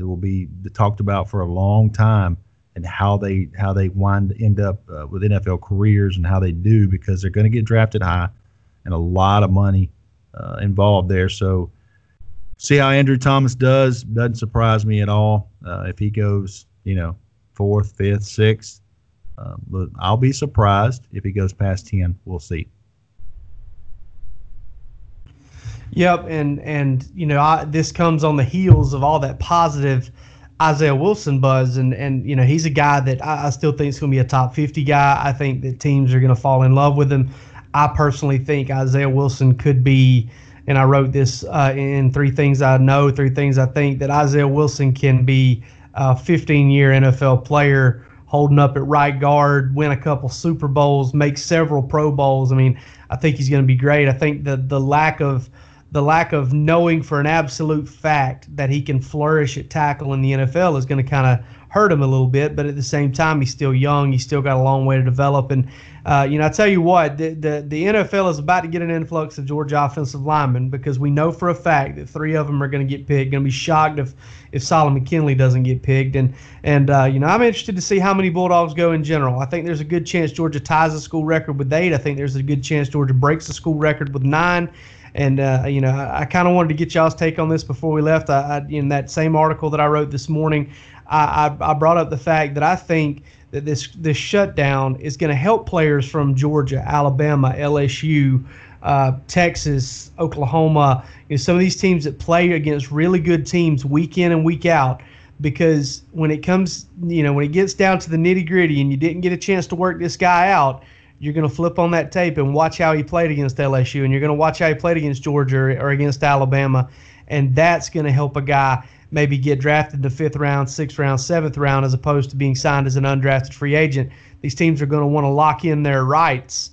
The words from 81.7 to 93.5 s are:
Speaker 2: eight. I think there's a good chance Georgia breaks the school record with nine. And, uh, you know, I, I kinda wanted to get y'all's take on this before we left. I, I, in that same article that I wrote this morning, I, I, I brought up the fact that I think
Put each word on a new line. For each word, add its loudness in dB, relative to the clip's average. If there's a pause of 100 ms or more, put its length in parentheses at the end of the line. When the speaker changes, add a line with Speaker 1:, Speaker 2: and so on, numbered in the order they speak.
Speaker 2:
eight. 0
I 2
think -4
there's -4
a -4
good -4
chance -2
Georgia -2
breaks 0
the -10
school -4
record -2
with -4
nine. 0 (440)
And, 0
uh, 0
you -2
know, 2
I, -4
I -4
kinda 2
wanted 2
to -2
get -4
y'all's 2
take -2
on -2
this -2
before -6
we 0
left. 0
I, 2
I, -4
in -4
that -4
same 0
article 0
that -2
I 2
wrote 0
this -8
morning, -2 (360)
I, 0
I, 0
I 0
brought 2
up -2
the -6
fact 0
that -2
I 2
think -4 (280)